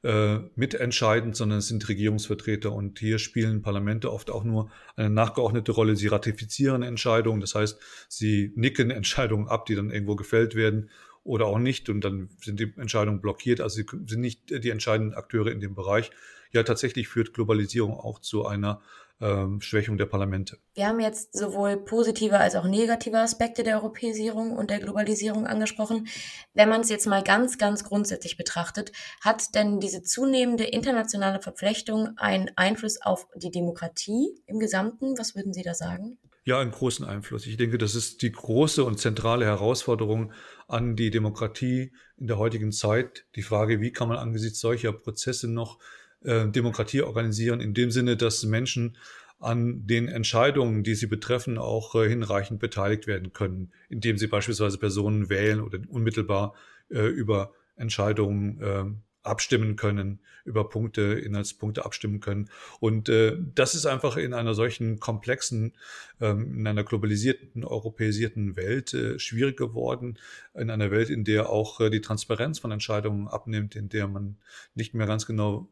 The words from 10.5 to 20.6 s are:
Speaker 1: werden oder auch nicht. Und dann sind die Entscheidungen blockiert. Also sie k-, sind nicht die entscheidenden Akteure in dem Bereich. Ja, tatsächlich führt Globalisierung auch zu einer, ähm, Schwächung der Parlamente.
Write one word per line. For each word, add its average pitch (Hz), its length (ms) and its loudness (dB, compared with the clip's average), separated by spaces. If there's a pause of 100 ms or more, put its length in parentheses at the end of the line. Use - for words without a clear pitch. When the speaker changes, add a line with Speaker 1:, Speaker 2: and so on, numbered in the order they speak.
Speaker 1:
werden 107 340 2 (340)
oder 113 220 0
auch 104 140 2
nicht. 123 280 0
Und 107 140 0
dann 98 260 -4 (140)
sind 104 180 -6
die 110 160 -2
Entscheidungen 104 460 0
blockiert. 117 400 0
Also 110 160 -4
sie 104 80 -4
k-, - 200 -12
sind 110 140 -4
nicht 120 300 -6
die 117 200 -2
entscheidenden 110 440 0
Akteure 110 340 0
in 104 140 -2
dem 98 140 -6
Bereich. 98 360 0 (400)
Ja, 117 120 4
tatsächlich 117 440 -2
führt - 260 0
Globalisierung 107 600 2
auch - 260 -8
zu - 260 -4
einer, 104 360 -2 (400)
ähm, 98 380 0
Schwächung 104 380 0
der 101 80 2
Parlamente. 98 540 -2 (160)